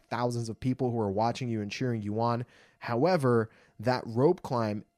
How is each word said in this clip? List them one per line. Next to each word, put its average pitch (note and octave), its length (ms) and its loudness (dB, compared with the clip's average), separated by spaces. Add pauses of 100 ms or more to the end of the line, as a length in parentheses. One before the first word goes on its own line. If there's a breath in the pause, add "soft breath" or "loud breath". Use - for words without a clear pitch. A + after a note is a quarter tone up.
thousands A#2+ 400 -2
of G#2+ 100 -10
people B2+ 320 0
who A#2 80 -2
are G#2 120 0
watching A#2 380 0
you A2 120 -2
and G#2 100 -6
cheering A#2+ 300 -2
you G#2 180 -4
on. A#2 260 0 (340 soft breath)
However, B2+ 720 2 (300 soft breath)
that B2 260 0
rope C3 360 2
climb, A2 420 -2 (140)